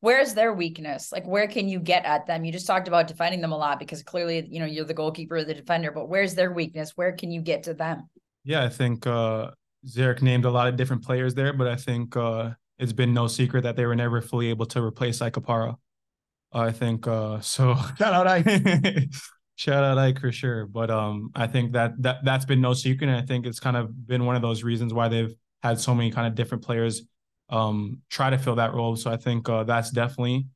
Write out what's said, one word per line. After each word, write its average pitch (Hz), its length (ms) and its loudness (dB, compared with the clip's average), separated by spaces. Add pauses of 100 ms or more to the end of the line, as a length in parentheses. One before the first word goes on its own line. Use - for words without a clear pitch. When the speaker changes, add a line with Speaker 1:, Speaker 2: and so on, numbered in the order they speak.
Speaker 1:
Where's 254 340 4
their 220 180 4
weakness? 165 580 -6
Like, - 160 -8
where 202 220 0
can 208 180 -2
you 185 140 -4
get 175 240 2
at 151 220 0
them? 165 180 -2
You 165 80 -4
just 180 140 -8
talked 185 200 0
about 170 220 4
defending 170 320 -2
them 165 100 -2
a 156 60 -4
lot 147 240 -2
because 156 220 -12
clearly, 165 460 -4
you 165 120 -8
know, 160 60 -2
you're 156 180 -6
the 156 100 -6
goalkeeper 160 420 -6
or 160 80 -2
the 156 100 -6
defender, 156 360 -2
but 147 180 -8
where's 185 260 0
their 180 180 2
weakness? 160 420 -6
Where 180 180 -2
can 180 200 -8
you 170 80 -6
get 160 240 -2
to 165 100 -6
them? 160 340 -6 (360)
Speaker 2:
Yeah, 147 180 0
I 120 60 2
think, 120 380 -2
uh, 113 440 0 (360)
Zarek 127 360 0
named 123 220 6
a 123 60 4
lot 123 180 4
of 123 80 0
different 127 260 0
players 127 320 0
there, 135 200 0
but 127 120 2
I 123 80 0
think, 120 420 -4
uh, 113 340 -2 (280)
it's 123 140 -2
been 120 200 2
no 120 140 2
secret 127 360 2
that 120 120 -2
they 123 120 0
were 117 100 2
never 120 240 2
fully 117 300 -2
able 113 160 -2
to 120 140 -2
replace 117 400 -2
Ike 117 120 -2
Opara. 113 440 -2 (760)
I 117 180 0
think, 117 380 -2
uh, 107 320 -2
so 127 340 4
<laughs> - 240 -2
Speaker 3:
Shout 208 160 4
out 185 140 6
Ike. 180 180 4
Speaker 2:
<laughs> 190 600 4 (480)
Shout 139 260 2
out 135 160 4
Ike 131 220 4
for 127 100 0
sure. 113 360 -4
But, 113 220 -4
um, 107 460 -2
I 117 140 0
think 120 240 0
that, 117 300 0
that, 127 220 0
that's 135 200 2
been 135 160 4
no 127 140 4
secret. 135 340 0
And 131 80 4
I 120 60 -2
think 127 220 -2
it's 120 140 -6
kind 123 180 0
of 120 300 -4
been 123 180 0
one 123 120 2
of 120 60 0
those 113 200 -2
reasons 117 320 -2
why 117 140 2
they've 113 260 0 (300)
had 117 160 0
so 127 120 0
many 120 200 2
kind 117 160 0
of 113 80 -4
different 120 260 -4
players, 113 400 -2 (460)
um, 107 500 -2 (100)
try 135 220 0
to 131 80 2
fill 131 160 0
that 117 180 2
role. 117 220 0
So 113 160 -4
I 113 60 -2
think, 117 320 -2
uh, 113 160 2
that's 117 260 0
definitely 123 640 0